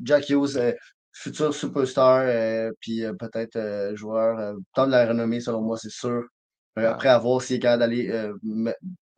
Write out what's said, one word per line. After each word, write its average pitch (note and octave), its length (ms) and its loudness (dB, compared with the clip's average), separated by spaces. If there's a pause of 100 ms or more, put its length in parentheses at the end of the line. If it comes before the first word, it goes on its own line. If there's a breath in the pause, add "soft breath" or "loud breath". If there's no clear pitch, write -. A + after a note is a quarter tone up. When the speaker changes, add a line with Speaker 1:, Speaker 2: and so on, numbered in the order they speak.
Speaker 1:
Jack C#3+ 280 2
Hughes, C#3+ 260 2
euh, A#2+ 160 2 (400 loud breath)
futur D3 420 -4
superstar, C3 680 2
euh, A2+ 460 0 (100)
puis, A2+ 240 -6
euh, A2 140 -4
peut-être, A2+ 380 -8
euh, G#2 380 -4
joueur, A2 440 0
euh, G#2 160 -6 (200)
tant C3+ 120 4
de C3+ 60 0
la B2 140 6
renommée, A#2 340 0
selon A#2 200 -4
moi, A2+ 160 -2
c'est A2 140 -12
sûr. B2 200 -6
Euh, A#2+ 120 -2 (540)
Speaker 2:
Ouais. A2 80 -2
Speaker 1:
après, A2+ 240 2
à B2 100 8
voir B2 240 2
s'il B2+ 140 -2
est - 40 -2
capable A#2+ 200 4
d'aller, A#2 300 0
euh, G#2+ 220 -4 (100)
me-, A2 300 -4 (460)